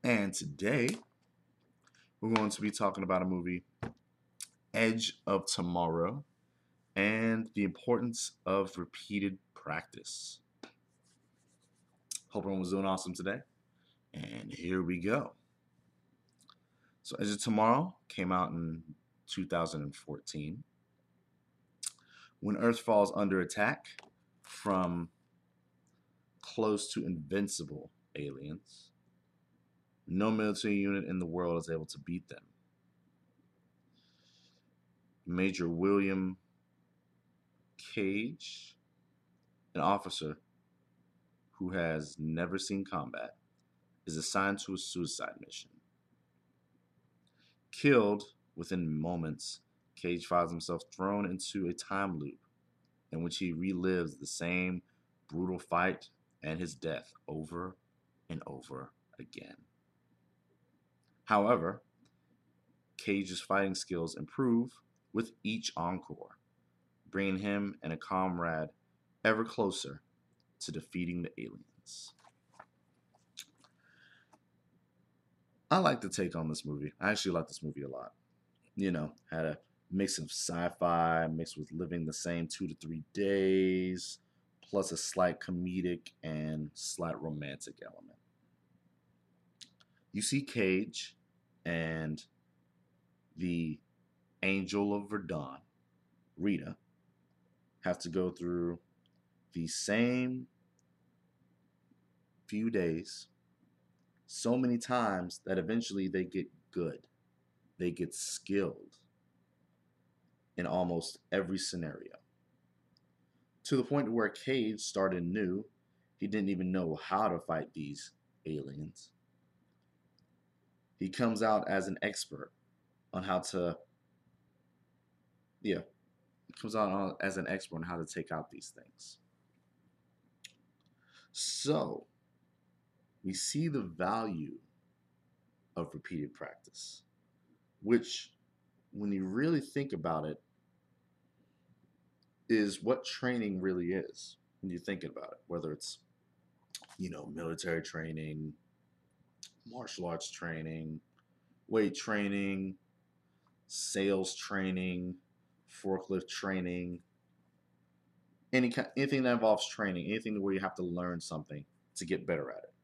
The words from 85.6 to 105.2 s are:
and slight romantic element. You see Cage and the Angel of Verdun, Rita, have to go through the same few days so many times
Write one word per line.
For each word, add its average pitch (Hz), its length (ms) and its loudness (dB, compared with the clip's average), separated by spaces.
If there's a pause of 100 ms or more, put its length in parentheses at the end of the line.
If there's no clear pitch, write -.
and 78 500 -4
slight 80 480 -6
romantic 73 540 -8 (100)
element. - 320 -20 (1900)
You 104 100 -2
see 139 200 2
Cage 98 720 2 (480)
and 80 600 -2 (1120)
the 82 420 0 (640)
Angel 98 540 2
of 101 160 -4
Verdun, 78 480 -4 (760)
Rita, 85 400 -2 (1080)
have 90 180 0
to 87 100 -6
go 90 220 2
through 87 480 -2 (720)
the 85 140 -2
same 127 800 2 (2000)
few 110 240 0
days 87 560 0 (960)
so - 320 2
many 123 220 4
times 110 640 0